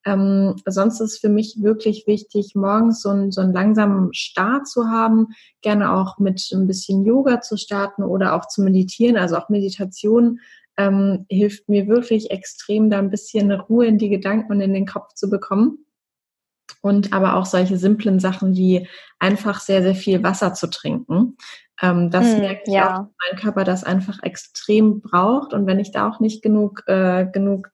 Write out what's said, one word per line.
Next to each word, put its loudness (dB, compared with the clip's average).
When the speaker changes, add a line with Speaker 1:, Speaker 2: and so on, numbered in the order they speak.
Speaker 1:
Ähm, 2
sonst 0
ist -6
für 0
mich 0
wirklich 0
wichtig, -2
morgens 2
so -4
einen, 0
so -4
einen 2
langsamen 2
Start -4
zu -2
haben, 2
gerne 0
auch -2
mit -2
ein 2
bisschen 0
Yoga 2
zu -8
starten -6
oder 0
auch -4
zu -4
meditieren. 2
Also 0
auch -6
Meditation, 0
ähm, 0
hilft -2
mir 2
wirklich 0
extrem, -2
da 0
ein -2
bisschen -2
Ruhe 2
in 4
die 0
Gedanken -2
und 0
in 0
den -2
Kopf -12
zu -4
bekommen. 0
Und 0
aber 0
auch -2
solche 0
simplen 2
Sachen 0
wie 2
einfach -2
sehr, 0
sehr 2
viel 0
Wasser -2
zu -8
trinken. -2
Ähm, 2
das 2
Speaker 2:
Hm, 2
Speaker 1:
merke -4
ich -2
Speaker 2:
ja. 4
Speaker 1:
auch, -2
dass -10
mein -10
Körper -2
das -2
einfach -4
extrem 0
braucht. -2
Und -2
wenn 0
ich -6
da -2
auch -6
nicht -2
genug, 0
äh, 0
genug -4